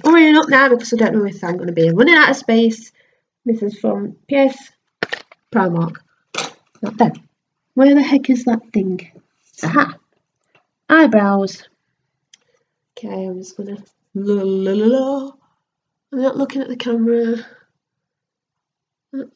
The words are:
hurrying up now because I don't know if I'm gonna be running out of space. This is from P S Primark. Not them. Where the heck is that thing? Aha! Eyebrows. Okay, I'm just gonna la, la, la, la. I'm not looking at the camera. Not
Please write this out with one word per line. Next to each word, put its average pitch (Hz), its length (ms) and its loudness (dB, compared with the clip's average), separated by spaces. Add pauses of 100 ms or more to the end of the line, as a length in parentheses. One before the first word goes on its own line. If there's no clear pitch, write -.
hurrying 311 320 6
up 311 120 2
now 269 220 4
because 233 220 0
I 233 40 -2
don't 220 180 0
know 208 100 0
if 190 200 -10
I'm 175 120 -6
gonna 180 160 -8
be 165 180 2
running 262 260 4
out 285 140 4
of 269 60 0
space. 226 540 0 (540)
This 226 180 -2
is 208 160 -6
from 202 380 -6 (100)
P 277 100 -2
S 269 360 0 (800)
Primark. 170 460 -2 (840)
Not - 160 -10
them. 226 140 2 (640)
Where 277 200 4
the 285 80 4
heck 277 280 0
is 240 140 0
that 226 280 -4
thing? 185 400 -4 (500)
Aha! 170 360 -2 (880)
Eyebrows. 202 800 2 (1300)
Okay, 190 280 -10
I'm 185 120 -10
just 185 180 -18
gonna 202 200 -12 (380)
la, 202 280 -2
la, 190 300 -2
la, 208 140 0
la. 269 440 0 (840)
I'm 254 100 -4
not 262 140 -2
looking 269 260 -4
at - 60 -8
the 247 80 -10
camera. 233 600 0 (1800)
Not 269 240 -12